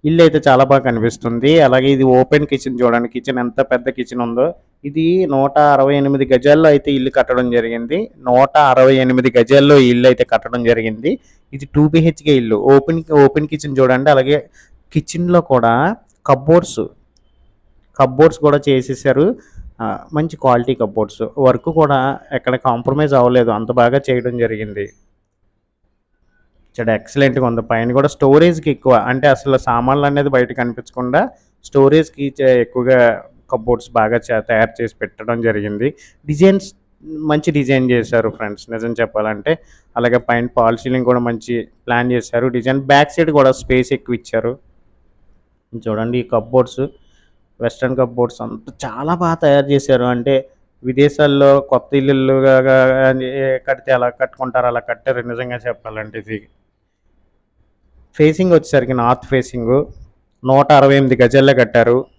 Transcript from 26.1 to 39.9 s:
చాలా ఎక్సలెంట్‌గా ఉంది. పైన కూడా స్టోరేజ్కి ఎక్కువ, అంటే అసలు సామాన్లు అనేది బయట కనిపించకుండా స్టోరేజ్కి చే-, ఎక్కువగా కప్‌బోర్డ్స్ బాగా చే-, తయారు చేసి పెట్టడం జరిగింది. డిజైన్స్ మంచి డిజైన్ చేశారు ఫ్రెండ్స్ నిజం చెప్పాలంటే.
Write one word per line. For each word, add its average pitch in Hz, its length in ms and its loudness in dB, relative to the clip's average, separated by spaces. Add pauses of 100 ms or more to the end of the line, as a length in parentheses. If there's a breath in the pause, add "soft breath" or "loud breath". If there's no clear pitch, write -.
చాలా 113 180 -2
ఎక్సలెంట్‌గా 131 540 -2
ఉంది. 117 140 -2
పైన 117 300 -4
కూడా 139 240 0
స్టోరేజ్కి 156 560 2
ఎక్కువ, 131 220 0 (180)
అంటే 131 160 0
అసలు 135 300 0
సామాన్లు 127 480 0
అనేది 143 240 0
బయట 127 240 0
కనిపించకుండా 123 680 -4 (420 soft breath)
స్టోరేజ్కి 143 640 0 (140)
చే-, 131 220 2
ఎక్కువగా 127 360 0 (540)
కప్‌బోర్డ్స్ 120 420 -4
బాగా 113 240 0
చే-, 113 300 -4
తయారు 110 280 0
చేసి 117 260 -8
పెట్టడం 113 400 -8
జరిగింది. 104 460 -4 (400 soft breath)
డిజైన్స్ 190 400 0 (640)
మంచి 151 200 -2
డిజైన్ 135 400 0
చేశారు 113 380 0
ఫ్రెండ్స్ 104 420 -12
నిజం 113 200 -8
చెప్పాలంటే. 107 600 -4 (440 soft breath)